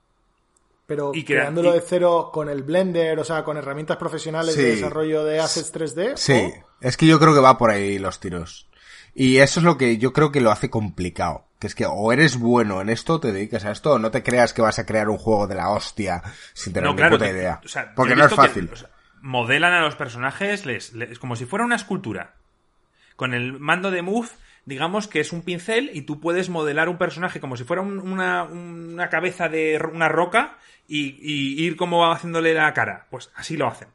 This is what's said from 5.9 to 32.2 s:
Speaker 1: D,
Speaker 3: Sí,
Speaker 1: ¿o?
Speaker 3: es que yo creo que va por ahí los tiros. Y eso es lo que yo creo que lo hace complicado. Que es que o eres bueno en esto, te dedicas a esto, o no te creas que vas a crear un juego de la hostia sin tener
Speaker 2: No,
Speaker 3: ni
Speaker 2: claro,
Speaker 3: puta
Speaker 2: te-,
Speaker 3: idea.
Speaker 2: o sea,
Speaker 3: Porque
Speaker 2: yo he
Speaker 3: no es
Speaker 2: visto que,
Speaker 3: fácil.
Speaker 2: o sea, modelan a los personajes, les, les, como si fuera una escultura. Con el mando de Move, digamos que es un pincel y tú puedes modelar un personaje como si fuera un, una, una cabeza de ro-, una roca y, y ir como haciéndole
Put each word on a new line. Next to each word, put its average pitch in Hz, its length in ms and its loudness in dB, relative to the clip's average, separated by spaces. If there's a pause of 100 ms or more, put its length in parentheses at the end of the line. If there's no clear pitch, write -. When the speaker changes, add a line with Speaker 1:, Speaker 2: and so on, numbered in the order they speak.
Speaker 1:
D, 208 220 -4
Speaker 3:
Sí, - 160 0 (220)
Speaker 1:
¿o? - 100 -20 (160)
Speaker 3:
es 127 160 -2
que 160 100 6
yo 160 120 10
creo 156 160 8
que 143 60 6
va 131 180 8
por 117 120 4
ahí 101 280 0
los 95 220 -6
tiros. 87 480 -10 (460)
Y 131 240 6
eso 139 220 6
es 165 40 6
lo 170 140 6
que 117 200 2
yo 127 140 0
creo 147 180 2
que 143 100 0
lo 117 100 6
hace 110 200 0
complicado. 90 720 -4 (140)
Que - 80 -8
es - 80 -10
que 117 120 -2
o 104 260 0
eres 131 260 4
bueno 117 440 2
en 104 80 -2
esto, 156 280 -2
te 135 140 -2
dedicas 104 320 -6
a 104 80 -4
esto, 147 220 0
o 123 40 4
no 110 120 -2
te 120 120 -2
creas 123 300 2
que - 100 -2
vas 107 160 2
a 113 80 -6
crear 107 220 0
un 107 80 0
juego 101 300 0
de 95 80 -6
la 92 160 -2
hostia 95 520 -4 (300)
sin - 220 -10
tener 104 120 -2
Speaker 2:
No, 147 60 2
Speaker 3:
ni - 60 -4
Speaker 2:
claro, 160 180 4
Speaker 3:
puta - 80 2
Speaker 2:
te-, 98 80 -2
Speaker 3:
idea. 92 320 -4
Speaker 2:
o - 40 -20
sea, - 260 -10
Speaker 3:
Porque 127 160 2
Speaker 2:
yo 123 40 2
he 127 40 4
Speaker 3:
no 147 80 8
es 143 40 6
Speaker 2:
visto 143 120 6
que, 131 60 8
Speaker 3:
fácil. 92 240 -6
Speaker 2:
o - 40 -16
sea, - 140 -20 (320)
modelan 135 500 2
a 175 80 4
los 147 160 0
personajes, 143 680 -6
les, 113 260 -8
les, 117 260 -12
como 123 160 -8
si 120 120 -8
fuera 208 180 -4
una 240 120 -2
escultura. 107 580 -8 (840)
Con 127 180 -4
el 127 240 -4
mando 175 320 -2
de 180 120 -2
Move, 220 260 -4 (380)
digamos 170 420 -6
que 160 120 -4
es 151 120 -4
un 170 100 -8
pincel 220 520 -4
y 151 80 -10
tú 147 180 -10
puedes 175 300 -2
modelar 156 400 0
un 170 80 -6
personaje 175 420 -4
como 131 160 -8
si 123 80 -10
fuera 175 180 -4
un, 196 160 -8
una, 185 460 -2
una 170 640 -10
cabeza 170 400 -2
de 156 320 0
ro-, 160 140 -6
una 165 160 2
roca 175 480 0 (300)
y, 143 340 -4
y 143 420 -4
ir 170 120 -2
como 170 360 2
haciéndole 165 400 0